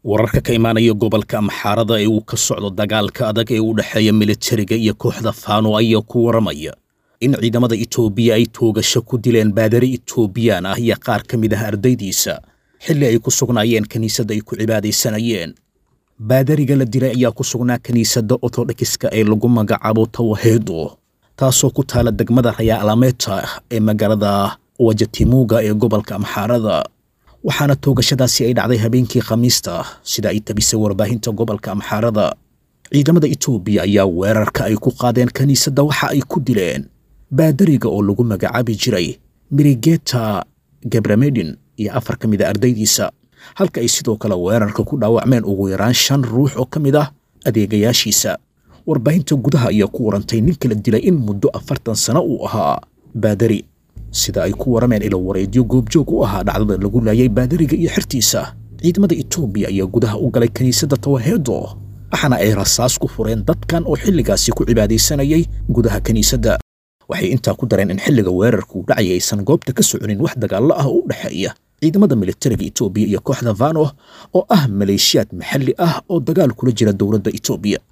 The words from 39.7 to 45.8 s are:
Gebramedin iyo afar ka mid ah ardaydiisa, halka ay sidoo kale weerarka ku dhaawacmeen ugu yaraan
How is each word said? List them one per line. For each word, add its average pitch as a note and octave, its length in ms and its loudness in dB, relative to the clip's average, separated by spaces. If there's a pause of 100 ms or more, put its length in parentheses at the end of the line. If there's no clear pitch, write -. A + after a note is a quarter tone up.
Gebramedin A2+ 720 2 (220)
iyo G#2 160 -4
afar - 240 -4
ka - 100 -4
mid G2+ 140 0
ah E2+ 80 2
ardaydiisa, G#2+ 600 0 (440)
halka F#3 260 -2
ay A#2 60 0
sidoo A2+ 300 -2
kale G#2 180 -2
weerarka G2+ 480 0
ku D3 160 -4
dhaawacmeen A#2+ 460 2
ugu G2 240 -2
yaraan G2 240 0